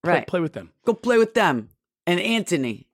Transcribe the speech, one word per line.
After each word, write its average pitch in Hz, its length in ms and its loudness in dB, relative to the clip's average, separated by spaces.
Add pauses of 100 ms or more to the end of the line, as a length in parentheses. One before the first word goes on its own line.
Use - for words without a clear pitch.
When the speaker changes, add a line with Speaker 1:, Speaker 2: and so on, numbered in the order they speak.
Speaker 1:
play, 170 80 0
Speaker 2:
right. 147 140 0
Speaker 1:
play 180 140 -4
with 160 120 -4
them. 87 200 -16 (120)
Speaker 2:
Go 233 80 2
play 233 240 0
with 220 160 4
them 147 380 0 (360)
and 175 140 2
Anthony. 175 720 -2